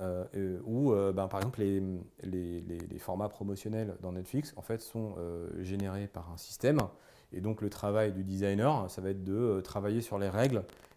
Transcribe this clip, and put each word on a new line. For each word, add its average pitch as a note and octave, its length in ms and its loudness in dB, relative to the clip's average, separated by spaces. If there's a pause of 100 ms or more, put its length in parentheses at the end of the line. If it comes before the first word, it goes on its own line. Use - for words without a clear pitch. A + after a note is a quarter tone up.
euh, F2+ 240 -2 (100)
euh, F#2 300 0
où, B2 280 4
euh, G2 200 6
ben, F#2+ 160 0
par G2 120 -2
exemple, A2 200 0
les, G2 200 4 (440)
les, F2+ 360 -2
les, E2+ 180 -6
les E2+ 200 -6
formats G2 300 -2
promotionnels G2+ 720 -4
dans F#2 100 -4
Netflix, B2+ 440 -4
en A2+ 60 -10
fait, A2+ 200 -2
sont, G#2+ 360 -4
euh, E2+ 300 -4 (140)
générés G2 460 -2
par E2+ 240 -10
un F2 40 -10
système. C#3+ 420 2 (540)
Et F#2 80 -6
donc, G#2+ 220 0
le G2+ 80 0
travail G#2 420 2
du F#2+ 120 -2
designer, G2 680 2
ça - 100 -8
va F#2+ 100 0
être F#2+ 140 -2
de, F#2+ 100 -2
euh, G#2+ 280 2
travailler G#2 380 -2
sur G#2 180 -2
les G2 100 0
règles A2 360 2 (320)